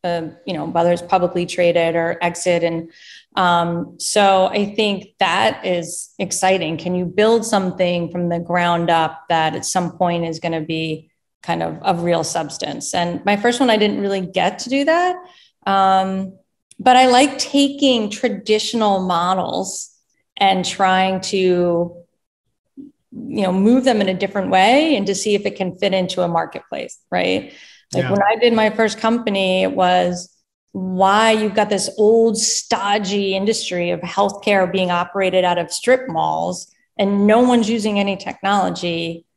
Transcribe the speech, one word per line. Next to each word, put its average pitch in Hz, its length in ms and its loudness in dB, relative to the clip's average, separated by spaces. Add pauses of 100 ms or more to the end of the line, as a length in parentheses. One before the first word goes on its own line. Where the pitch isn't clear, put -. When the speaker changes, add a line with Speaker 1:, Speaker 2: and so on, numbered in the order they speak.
Speaker 1:
a, 170 280 -4 (160)
you 185 80 -6
know, 151 100 -6
whether 170 260 2
it's 175 120 0
publicly 180 420 0
traded 170 500 2
or 170 280 -2
exit. 175 400 0
And, 165 260 -4 (460)
um, 175 640 0
so 196 480 4
I 202 260 -2
think 202 360 -2 (100)
that 196 440 0
is 175 540 -6
exciting. 185 600 0
Can 180 180 -4
you 180 100 -2
build 220 400 2
something 180 640 -2
from 175 200 -4
the 170 100 -2
ground 170 500 0
up 160 400 0
that 160 260 0
at - 80 -8
some 175 320 -4
point 170 300 -2
is 160 140 -8
gonna 165 220 -4
be 160 500 -8 (320)
kind 170 180 -4
of 165 220 -6
of 170 180 0
real 170 220 0
substance? - 720 -8
And 175 280 -4
my 202 140 0
first 240 220 0
one, 262 100 2
I 214 80 4
didn't 208 240 0
really 196 240 -2
get 185 340 -2
to 233 100 -10
do 277 160 0
that. 349 300 0 (580)
Um, 190 360 4 (800)
but 254 140 8
I 262 40 8 (140)
like 277 180 4
taking 277 720 0
traditional 214 840 -2 (220)
models 180 540 -2 (680)
and 190 260 2
trying 190 520 2 (180)
to, 196 60 0 (2000)
you - 40 0
know, 180 80 0 (140)
move 247 160 4
them 240 200 2
in 190 60 0
a 185 120 -4
different 190 360 -4
way 269 380 4
and 196 120 -2
to 196 140 -2
see 208 140 0
if 202 140 -2
it 196 120 -8
can 185 80 -2 (120)
fit 190 200 0
into 180 200 -4
a 175 60 0 (120)
marketplace, - 560 -10 (220)
right? 92 240 0 (520)
Like, 180 100 0
Speaker 2:
Yeah. 190 80 -2
Speaker 1:
when 202 200 2
I 226 120 2
did 233 100 4
my 220 160 2 (100)
first 214 160 0 (120)
company, 202 440 0 (160)
it 185 60 -4 (120)
was, 180 260 2 (600)
"Why 190 540 2 (140)
you've 214 220 0
got 208 140 0
this 190 120 -4 (100)
old 226 400 4
stodgy 202 920 -2 (140)
industry 190 440 -2 (100)
of 170 40 -10 (160)
healthcare 196 500 2 (120)
being 180 140 0 (100)
operated 185 480 0
out 175 140 0
of 170 160 -8
strip 254 240 2 (120)
malls 160 420 -2 (440)
and 196 80 2 (240)
no 233 60 6 (120)
one's 226 260 2
using 208 220 -2
any 196 160 -2 (120)
technology. 170 960 -2 (100)